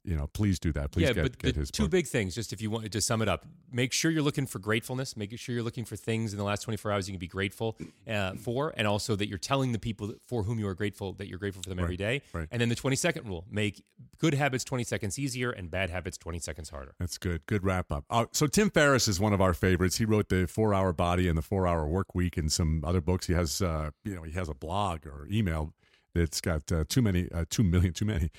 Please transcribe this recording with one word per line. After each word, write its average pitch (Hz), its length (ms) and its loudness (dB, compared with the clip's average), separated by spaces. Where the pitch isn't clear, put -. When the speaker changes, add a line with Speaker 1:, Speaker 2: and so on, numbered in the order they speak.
Speaker 1:
you 85 120 -2
know, 71 120 -2
please 101 300 0
do 82 140 0
that. 71 180 -2
Please 90 120 2
Speaker 2:
Yeah, 123 100 4
Speaker 1:
get, 82 100 2
Speaker 2:
but - 160 -2
Speaker 1:
get 127 160 0
Speaker 2:
the 73 60 0
Speaker 1:
his 73 100 -4
Speaker 2:
two - 120 0
Speaker 1:
book. 190 80 2
Speaker 2:
big 175 160 2
things, 101 280 -2
just 110 200 -6
if 101 80 -10
you 107 80 -2
want 110 200 -4
to 104 120 -2
sum 113 180 2
it 107 80 2
up, 85 160 0
make 123 220 0
sure - 180 2
you're 156 120 2
looking 143 240 0
for - 120 -10
gratefulness. 117 600 -2
Make 107 200 -6
sure - 160 -6
you're 120 100 -2
looking 117 200 -6
for 107 120 -10
things 113 360 -2
in 101 60 -6
the 101 60 -2
last 101 180 0
twenty-four 107 280 -4
hours 101 180 0
you 101 40 -6
can 92 60 -8
be 90 100 -6
grateful, 101 480 -4
uh, 101 280 0
for, 127 420 -4
and 107 80 2
also 104 300 0
that 104 120 -2
you're 101 100 -8
telling 135 340 0
the 110 60 -2
people 107 300 -6
that, - 80 -10
for 117 180 -2
whom 113 140 -2
you 104 80 -2
are 95 80 -2
grateful 98 400 -4
that 98 140 -12
you're 92 100 -10
grateful 95 240 -6
for 95 60 -10
them 92 100 -6
every 87 140 0
Speaker 1:
Right, 87 60 -6
Speaker 2:
day. 117 240 -2
Speaker 1:
right. 82 180 -6
Speaker 2:
And 120 80 -4
then 117 120 2
the 117 40 2
twenty-second 139 520 -2
rule, 90 240 -8
make 104 340 -2
good 156 140 2
habits 135 320 0
twenty 123 200 -4
seconds 104 340 -4
easier 123 320 -4
and 90 200 -10
bad 92 200 0
habits 87 260 -6
twenty 85 220 -8
seconds 80 320 -10
harder. 69 280 -14
Speaker 1:
That's - 200 -4
good. 85 260 -4
Good 101 200 0
wrap 92 280 0
up. 71 160 -2
Uh, 117 240 2
so 156 140 2
Tim 202 240 4
Ferriss 143 380 6
is 92 120 2
one 104 140 4
of 95 80 4
our 92 100 6
favorites. 92 460 4
He 117 80 2
wrote 107 240 2
The 92 160 4
Four-Hour 95 480 2
Body 90 340 2
and 80 80 4
The 80 60 2
Four-Hour 85 440 2
Work 90 280 -2
Week 90 240 2
and 78 120 0
some 80 320 2
other 87 200 2
books. 90 240 0
He 85 80 2
has, 82 260 0
uh, 78 300 0
you 104 100 -6
know, 85 80 -12
he 80 100 -10
has 90 160 -4
a 76 60 -6
blog 85 520 -2
or 73 240 -14
email 82 440 2
that's 82 240 2
got, 80 300 -2
uh, 80 180 2
too 131 140 4
many, 90 300 2
uh, 85 180 -2
two 120 140 2
million, 87 280 6
too - 120 -4
many, 90 340 0